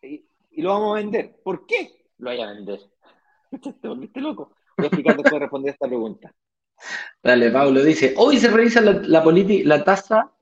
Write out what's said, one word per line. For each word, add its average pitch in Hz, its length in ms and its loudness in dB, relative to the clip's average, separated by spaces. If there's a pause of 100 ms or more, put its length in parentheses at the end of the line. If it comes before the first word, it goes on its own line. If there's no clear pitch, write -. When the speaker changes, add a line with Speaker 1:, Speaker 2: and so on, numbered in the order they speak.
Speaker 1:
Y, 143 240 -18 (260)
y 156 100 -10
lo 180 100 -2
vamos 208 200 -2
a 214 80 -4
vender. 208 420 -8
¿Por - 240 -10
qué - 520 -8
lo 123 120 -14
vaya 120 200 -8
a 101 40 -16
vender? 101 260 -14 (720)
<laughs> - 300 -16
Te - 60 -14
volviste 247 320 -14
loco. 262 340 -12 (220)
Voy - 100 -2
a - 20 -2
explicar 151 280 0
después 151 240 0
de 143 60 -6
responder 139 280 -8
esta 139 140 -8
pregunta. 113 460 -8 (880)
Speaker 2:
Dale, 120 300 4
Pablo, 135 300 2
dice, 147 360 2
"Hoy 262 200 4
se 226 120 4
revisa 226 320 4
la, 208 120 4
la 160 300 2
politi-, 185 400 2
la 147 220 2
tasa 220 440 0 (120)